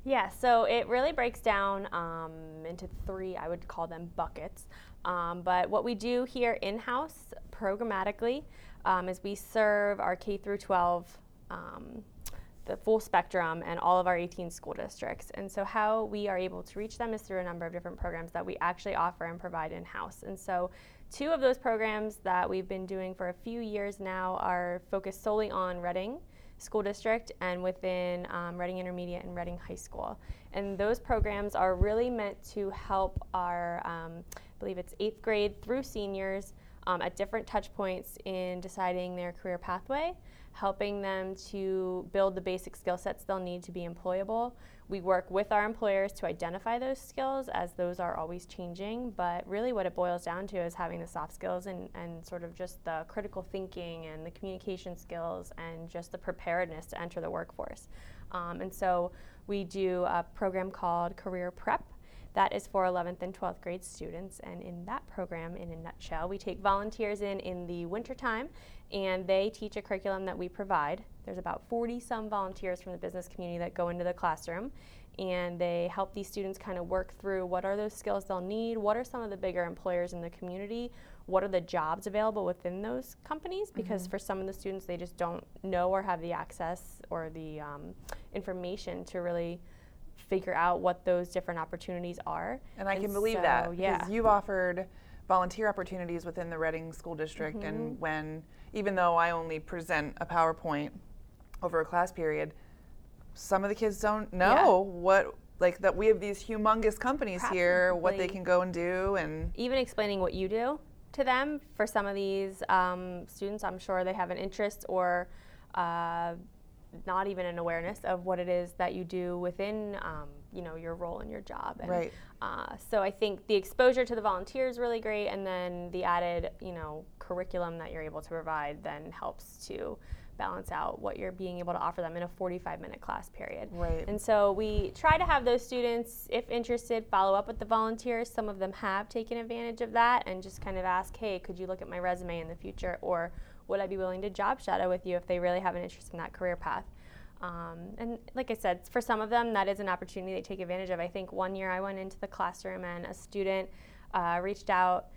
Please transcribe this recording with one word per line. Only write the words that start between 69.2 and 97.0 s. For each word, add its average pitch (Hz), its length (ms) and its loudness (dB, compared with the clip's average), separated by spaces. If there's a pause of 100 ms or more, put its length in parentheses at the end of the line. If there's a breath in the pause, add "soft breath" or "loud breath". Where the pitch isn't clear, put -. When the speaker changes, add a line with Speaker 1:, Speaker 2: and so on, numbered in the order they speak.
Speaker 1:
they 196 240 6
teach 214 280 -8
a 208 40 -4
curriculum 190 440 -2
that 185 120 -4
we 180 100 -2
provide. 180 560 0 (220)
There's 185 140 -8
about - 280 -6
forty 233 320 -2
some 220 300 -4
volunteers 185 520 -2
from 185 100 -10
the 175 80 -8
business 175 280 -6
community 175 300 -6
that 175 160 -4
go 175 160 0
into 175 140 -2
the 180 100 0
classroom, 180 580 -2 (460 loud breath)
and 180 420 -2
they 175 320 2
help 196 220 -2
these 202 140 -6
students 190 320 -4
kind 185 180 -6
of 175 100 -4
work 185 320 0
through 190 280 0
what 180 180 0
are 196 100 2
those 214 180 -2
skills 196 320 -2
they'll 185 160 -2
need, 220 360 -2
what 208 180 4
are 247 80 0
some 247 200 -8
of 208 80 -4
the 196 60 -6
bigger 180 280 0
employers 175 480 -2
in 175 80 -6
the 170 80 -6
community, 202 640 -6 (340 loud breath)
what 185 180 4
are 202 60 0
the 185 120 4
jobs 170 440 0
available 214 400 2
within 180 380 -2
those 247 400 -4
companies, 370 480 -4
because 185 320 -2
Speaker 2:
Mm-hmm. 180 80 -10
Speaker 1:
for 190 80 -2
some 190 200 -4
of 190 60 -2
the 190 80 -4
students, 190 320 -6
they 175 120 -4
just 175 200 -8
don't 175 260 -2 (200)
know 180 260 4
or 196 140 4
have 175 180 0
the 170 100 -2
access - 800 -6
or 160 220 -4
the, 160 280 -8
um, 147 360 -10 (400 loud breath)
information 180 720 -4
to 185 140 -6
really 175 400 -2 (560 soft breath)
figure 185 380 0
out 175 280 6
what 180 240 2
those 180 240 4
different 175 300 -2
opportunities 175 680 -6
are. 175 320 -2 (180 loud breath)
Speaker 2:
And 196 100 -4
I 196 60 4
Speaker 1:
And 196 120 0
Speaker 2:
can 202 80 0
believe 214 240 2
Speaker 1:
so, 180 40 2
Speaker 2:
that, 151 340 6
Speaker 1:
yeah. 185 220 4
Speaker 2:
because 180 140 -2
you've 220 160 4
offered 190 580 4 (420 loud breath)
volunteer 185 400 4
opportunities 180 560 -2
within 170 280 -4
the 160 60 -4
Reading 160 360 0
School 165 220 -8